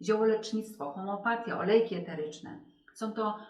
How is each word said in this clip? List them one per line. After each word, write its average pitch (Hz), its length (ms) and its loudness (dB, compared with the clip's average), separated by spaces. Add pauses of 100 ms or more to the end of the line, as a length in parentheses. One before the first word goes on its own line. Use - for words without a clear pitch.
Ziołolecznictwo, 214 880 2
homeopatia, 196 680 -4
olejki 214 360 6
eteryczne. 156 680 -8 (340)
Są 214 180 -6
to 214 260 -2 (120)